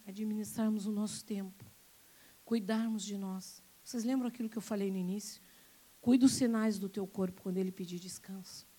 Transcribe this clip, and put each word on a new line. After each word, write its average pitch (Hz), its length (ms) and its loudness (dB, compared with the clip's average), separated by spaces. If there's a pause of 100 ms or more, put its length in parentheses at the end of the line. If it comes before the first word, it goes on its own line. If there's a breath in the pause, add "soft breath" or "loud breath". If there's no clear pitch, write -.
Administrarmos 214 800 -2
o 214 60 0
nosso 208 320 -2
tempo. 190 400 -8 (800 loud breath)
Cuidarmos 220 600 0
de 202 120 -4
nós. 190 460 -6 (200)
Vocês 233 220 -4
lembram 247 240 2
aquilo 233 220 -4
que 226 80 -6
eu 196 40 -2
falei 196 280 0
no 190 80 0
início? 185 420 -4 (600 loud breath)
Cuida 247 260 8
dos 262 60 8
sinais 220 460 2
do 196 100 -2
teu 196 180 -4
corpo 185 360 -2
quando 185 140 -2
ele 190 160 0
pedir 180 260 -8
descanso. 185 680 -12 (120)